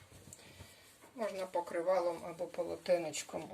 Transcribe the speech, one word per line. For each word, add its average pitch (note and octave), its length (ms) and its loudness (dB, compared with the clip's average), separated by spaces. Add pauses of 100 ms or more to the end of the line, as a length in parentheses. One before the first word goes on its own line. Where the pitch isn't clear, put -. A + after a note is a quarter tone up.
(1160)
Можна G3 320 -2
покривалом F3 760 2
або E3+ 220 -6
полотенечком, E3 1080 0